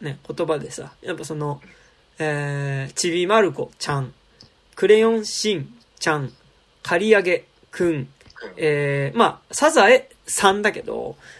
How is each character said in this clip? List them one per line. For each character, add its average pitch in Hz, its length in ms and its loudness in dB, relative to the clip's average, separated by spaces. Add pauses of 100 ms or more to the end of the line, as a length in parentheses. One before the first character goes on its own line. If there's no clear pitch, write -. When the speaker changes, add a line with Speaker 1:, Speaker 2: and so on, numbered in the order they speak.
Speaker 1:
ね、 139 260 -10
言 160 200 -6
葉 156 120 -2
で 143 120 -12
さ、 - 220 -14 (100)
や - 120 -8
っ - 20 -12
ぱ 156 80 -12
そ 156 100 -10
の、 147 260 -6 (580)
え 143 720 -4
ー、 - 40 -20
ち 175 160 -2
び 175 160 -2
ま 170 140 4
る 175 120 2
子 139 260 -8
ち - 120 -6
ゃ 143 100 -2
ん、 127 140 -8 (600)
ク 190 140 0
レ 214 100 8
ヨ 226 120 4
ン 220 160 0
し 208 280 -2
ん 139 200 -8 (240)
ち - 100 -4
ゃ 151 80 2
ん、 135 160 -6 (500)
刈 175 160 0
り 214 160 4
上 196 80 4
げ 175 220 0 (260)
く - 140 -4
ん、 175 40 2
Speaker 2:
う 165 100 0
ん。 135 100 -8 (480)
Speaker 1:
え 143 580 -2
ー、 226 40 -4
ま 208 300 2
あ、 - 60 -14
サ 302 160 2
ザ 233 200 6
エ 523 180 6 (180)
さ 196 260 2
ん 208 100 -2
だ 208 100 0
け - 100 -10
ど、 - 340 -8 (240)